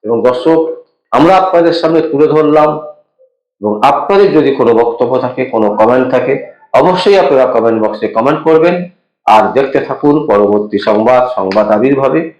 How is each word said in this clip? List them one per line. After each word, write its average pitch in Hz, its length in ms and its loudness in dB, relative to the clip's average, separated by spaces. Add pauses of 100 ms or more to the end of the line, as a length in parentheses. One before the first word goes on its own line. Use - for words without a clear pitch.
এবং 113 180 -4
দর্শক, 127 380 0 (520)
আমরা 170 240 4
আপনাদের 170 440 2
সামনে 160 220 0
তুলে 151 260 0
ধরলাম, 151 420 2 (920)
এবং 107 120 -2 (100)
আপনাদের 185 500 2
যদি 139 180 2
কোনো 123 220 0
বক্তব্য 120 480 -2
থাকে, 123 240 -6
কোনো 110 300 -2
কমেন্ট 123 360 2
থাকে, 113 220 0 (400)
অবশ্যই 180 440 2
আপনারা 135 300 2
কমেন্ট 113 340 0
বক্সে 110 260 -4
কমেন্ট 135 360 -2
করবেন। 165 320 2 (520)
আর 110 160 4 (100)
দেখতে 135 260 -2
থাকুন 143 360 -2 (120)
পরবর্তী 104 520 0
সংবাদ, 110 440 2 (120)
সংবাদ 98 360 -2
আবির্ভাবে। 135 480 0 (200)